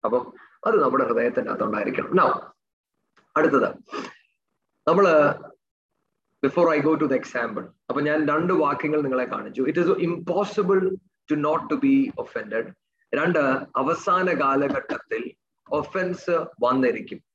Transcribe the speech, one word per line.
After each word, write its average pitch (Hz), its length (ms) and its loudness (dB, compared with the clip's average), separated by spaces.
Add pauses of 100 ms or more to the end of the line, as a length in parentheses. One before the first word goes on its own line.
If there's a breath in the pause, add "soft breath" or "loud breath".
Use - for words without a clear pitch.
അപ്പം 123 200 0 (420 loud breath)
അത് 220 180 2
നമ്മുടെ 131 240 2
ഹൃദയത്തിൻ്റെ 117 420 0
അകത്തുണ്ടായിരിക്കണം. 104 720 -4
Now, 139 100 4 (1080)
അടുത്തത് 143 320 2 (1160 loud breath)
നമ്മള്, 175 240 6 (1300)
before 165 300 2
I 147 120 2
go 156 140 4
to 156 100 2
the 131 120 0
example, 117 420 -8 (260)
അപ്പൊ 143 180 -2
ഞാൻ 151 100 0 (140)
രണ്ട് 170 200 0 (120)
വാക്യങ്ങൾ 151 400 0
നിങ്ങളെ 127 280 0
കാണിച്ചു. 107 380 -6
It 156 120 -2
is 165 60 2 (200)
impossible 190 760 0 (460)
to 151 60 0 (120)
not 156 240 0
to 151 60 0 (100)
be 135 100 6 (260)
offended. 110 440 -6 (520)
രണ്ട്, 160 220 2 (420)
അവസാന 180 440 0 (160)
കാലഘട്ടത്തിൽ 135 800 -2 (560)
ഒഫൻസ് 180 580 -2 (280)
വന്നിരിക്കും. 123 560 0 (140)